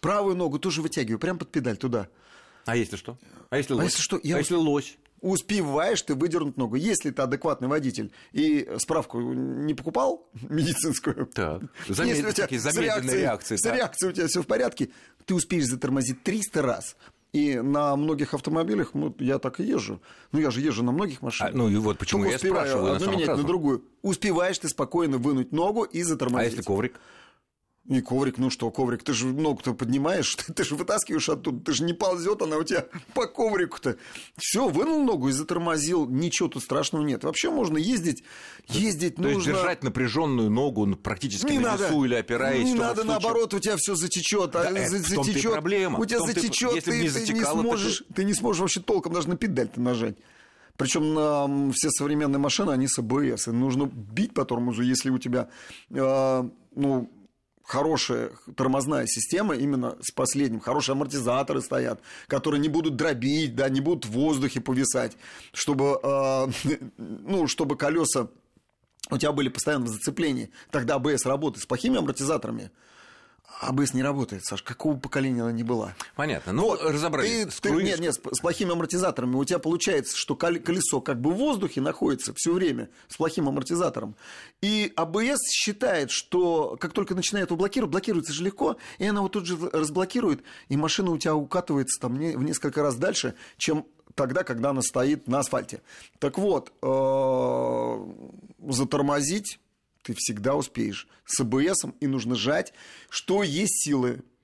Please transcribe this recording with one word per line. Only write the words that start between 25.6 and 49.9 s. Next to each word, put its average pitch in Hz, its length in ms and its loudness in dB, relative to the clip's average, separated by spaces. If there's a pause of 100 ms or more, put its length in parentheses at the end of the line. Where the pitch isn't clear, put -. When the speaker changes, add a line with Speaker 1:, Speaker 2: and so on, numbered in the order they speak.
Speaker 1:
и 170 200 -4
затормозить. 127 440 0
Speaker 2:
А 113 40 0
если 117 100 -6
коврик? 104 380 -2 (880)
Speaker 1:
И 127 140 2
коврик, 131 380 0
ну 127 100 2
что, 117 220 -2
коврик, 123 320 0
ты 147 100 0
же 120 140 0
ногу-то 135 480 0
поднимаешь, 139 600 0
<laughs> - 120 -8
ты, 165 60 -12
ты - 100 -2
же 131 120 -2
вытаскиваешь 170 540 -2
оттуда, 135 340 -2
ты 160 80 -2
же 135 120 0
не 170 100 0
ползет 185 480 0
она 156 160 0
у 160 60 0
тебя 165 240 -2 (120)
<laughs> - 140 -20
по 247 140 0
коврику-то. 185 680 0 (400)
Все, 247 320 2
вынул 285 340 2
ногу 156 260 2
и - 20 2
затормозил, 160 760 0
ничего 160 400 2
тут 131 140 -6
страшного 151 400 0
нет. 135 200 0
Вообще - 280 0
можно 202 260 0
ездить, 170 460 0 (440)
ездить 175 500 0
Speaker 2:
То 180 100 2
есть 214 80 4
Speaker 1:
нужно. 180 180 2
Speaker 2:
держать 180 300 0
напряженную 127 680 2
ногу, 110 380 2
ну, 98 80 2
практически 98 560 -4
Speaker 1:
Не 285 80 2
Speaker 2:
на 233 140 2
Speaker 1:
надо. 196 120 0
Speaker 2:
весу 151 200 4
или 123 100 2
опираясь, 120 500 2
Speaker 1:
Не 254 60 2
Speaker 2:
чтобы 240 120 0
в 233 40 0
Speaker 1:
надо, 226 160 0
Speaker 2:
случае 220 160 0
Speaker 1:
наоборот, 226 340 2
у 196 60 0
тебя 214 180 0
все 196 160 0
затечет, 180 560 0
Speaker 2:
Да, 170 120 0
Speaker 1:
а, 175 100 2
Speaker 2:
э, 196 180 0
Speaker 1:
за-, 190 80 0
Speaker 2:
в 180 160 0
том-то 143 160 2
и 208 40 0
Speaker 1:
затечет. 170 200 2
Speaker 2:
проблема. 185 460 0
Speaker 1:
У 226 80 2
тебя 233 100 0
Speaker 2:
В 226 80 2
том-то 208 140 0
и - 20 0
Speaker 1:
затечет, 240 320 0
Speaker 2:
если 165 160 -2
бы 240 80 0
Speaker 1:
ты, 233 60 2
Speaker 2:
не 160 80 2
Speaker 1:
ты 135 80 -2
не 226 80 -4
Speaker 2:
затекало, 220 300 0
так 220 80 0
и - 20 2
Speaker 1:
сможешь, 214 360 0 (120)
ты 190 80 0
не 202 100 2
сможешь 196 280 0
вообще 190 180 0
толком 180 340 0
даже 170 160 -2
на 175 80 0
педаль-то 131 420 -2
нажать. 117 360 0 (600)